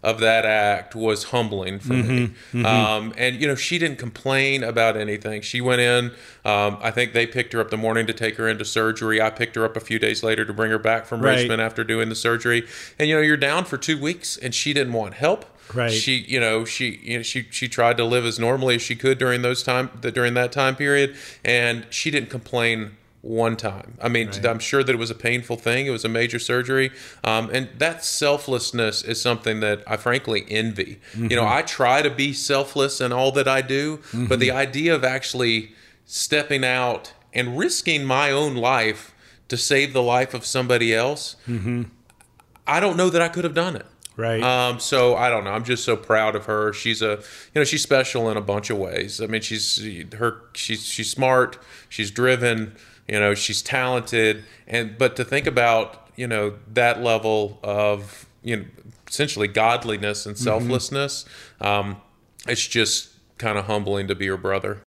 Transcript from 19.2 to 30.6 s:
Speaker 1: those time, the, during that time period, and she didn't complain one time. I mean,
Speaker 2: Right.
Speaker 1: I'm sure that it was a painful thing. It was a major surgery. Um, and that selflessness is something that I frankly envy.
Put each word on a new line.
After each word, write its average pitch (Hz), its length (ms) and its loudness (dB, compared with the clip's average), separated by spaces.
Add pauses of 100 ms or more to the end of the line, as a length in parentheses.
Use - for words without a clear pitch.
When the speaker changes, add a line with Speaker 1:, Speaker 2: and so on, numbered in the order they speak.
Speaker 1:
those 123 200 0
time, 127 280 0 (100)
the, 120 100 -4
during 120 220 0
that 123 180 2
time 131 260 0
period, 143 380 2 (300)
and 120 460 2
she - 200 -2
didn't 139 200 -2
complain 117 600 -2 (300)
one 113 320 0
time. 107 460 -8
I 117 80 -2
mean, 117 200 0
Speaker 2:
Right. 101 180 -4
Speaker 1:
I'm 113 120 2
sure 135 240 0
that 127 80 0
it 120 80 2
was 113 120 -4
a 113 40 -6
painful 120 440 -2
thing. 123 260 0
It 139 60 -2
was 113 160 -2
a - 20 0
major 117 300 0
surgery. 127 520 0 (320)
Um, 113 300 0
and 127 240 -2
that 165 260 -2
selflessness 123 1000 0
is 113 160 -4
something 113 400 0
that 104 260 0
I 107 120 -4
frankly 120 500 -2
envy. 107 520 -2 (140)